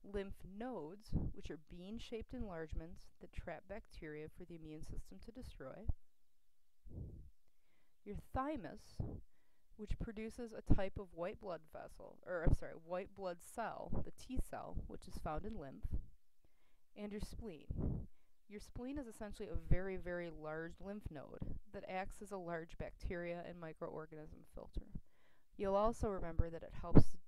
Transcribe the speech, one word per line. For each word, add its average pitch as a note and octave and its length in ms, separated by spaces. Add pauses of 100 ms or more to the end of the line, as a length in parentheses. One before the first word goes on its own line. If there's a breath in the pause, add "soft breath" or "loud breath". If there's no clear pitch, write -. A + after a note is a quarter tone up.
lymph G3 300 (240)
nodes, G#3 520 (220)
which - 180
are D#3+ 80 (120)
bean-shaped A3 640
enlargements E3+ 680 (180)
that F3+ 120
trap - 360
bacteria D#3 580 (100)
for F3+ 80
the E3+ 120
immune D#3 260
system - 420
to A#3 60
destroy, A3 560 (2250 soft breath)
your G3+ 120 (180)
thymus, C4 640 (760 soft breath)
which G#3+ 220
produces A3 540
a - 220
type F#3+ 240
of G3+ 160
white E3+ 260
blood F3 200 (120)
vessel, - 540
or, E3+ 160
I'm - 120
sorry, C#3+ 180 (120)
white F3+ 320
blood F3+ 240
cell, - 500 (140)
the - 80 (100)
T B3+ 160 (120)
cell, - 260 (100)
which - 200
is F#3 160
found D#3 240
in A3 120
lymph, C#3 280 (1080 soft breath)
and G#3 160
your G#3 80
spleen. F3+ 460 (840 loud breath)
Your G3+ 120
spleen C4 380
is B3+ 80
essentially G#3+ 420
a E3+ 240
very, F#3 240
very F3 320
large D#3+ 460 (100)
lymph G3+ 260
node - 280 (340)
that G3+ 160
acts F#3+ 320
as G3+ 120
a G3+ 40
large E3+ 400
bacteria F3 720
and F3 80
microorganism D#3 880 (100)
filter. - 280 (720 soft breath)
You'll G3 180
also A3 340
remember E3+ 420
that E3 120
it - 160
helps - 380 (120)